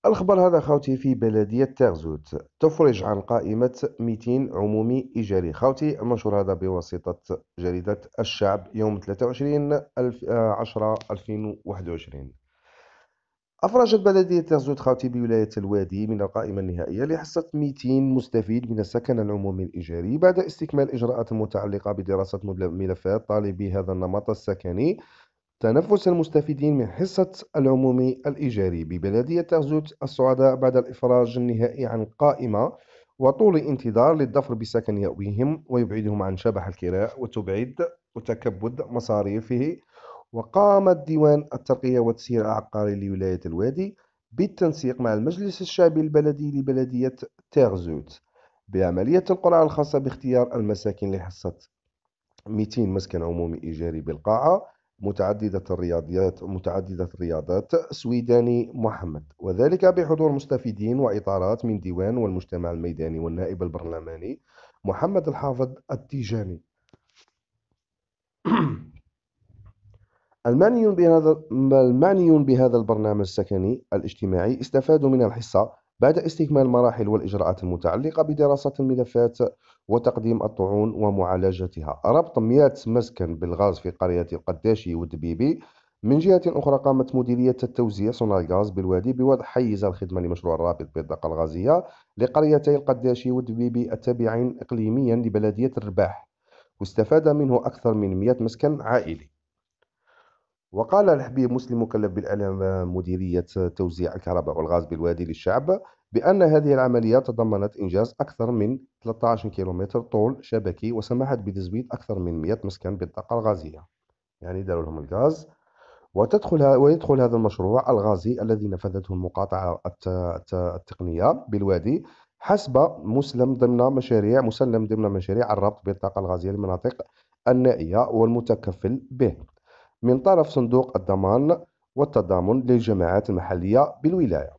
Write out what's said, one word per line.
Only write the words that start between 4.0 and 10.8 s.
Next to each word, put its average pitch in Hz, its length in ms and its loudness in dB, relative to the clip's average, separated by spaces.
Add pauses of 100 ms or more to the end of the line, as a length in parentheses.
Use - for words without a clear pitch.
عمومي 110 640 -2
إيجاري. 95 380 -2
خوتي 135 480 0
المنشور 107 400 0
هذا 95 120 -2
بواسطة 90 880 -6 (180)
جريدة 90 420 -4 (180)
الشعب 101 540 -2
يوم 107 320 -2
ثلاثة 98 200 -4
وعشرين 143 480 -2 (240)
ألف، 123 320 -4
آه، 113 220 0
عشرة 107 440 -2 (160)